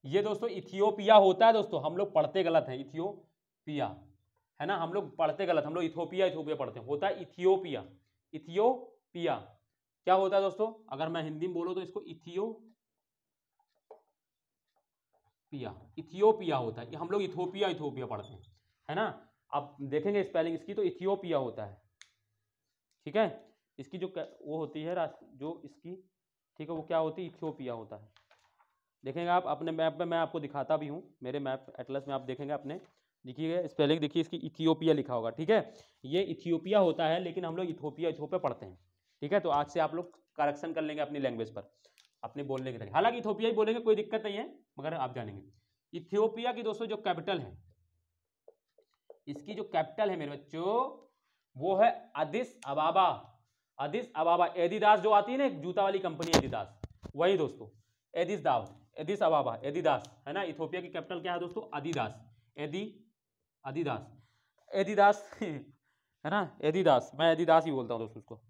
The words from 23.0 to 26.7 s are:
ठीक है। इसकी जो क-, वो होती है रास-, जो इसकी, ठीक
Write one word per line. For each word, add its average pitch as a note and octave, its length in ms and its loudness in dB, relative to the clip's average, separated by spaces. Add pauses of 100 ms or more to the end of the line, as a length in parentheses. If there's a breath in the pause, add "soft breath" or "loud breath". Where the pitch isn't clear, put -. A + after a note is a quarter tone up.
ठीक D#3 100 -4
है। A3 80 4 (540)
इसकी D#3 200 -14
जो F#3 100 -6
क-, F3 340 -10
वो D3+ 160 -8
होती D3+ 240 -8
है E3+ 120 -4
रास-, D#3+ 380 -4
जो D3 320 -10
इसकी, E3+ 300 -14 (640)
ठीक D#3 120 -10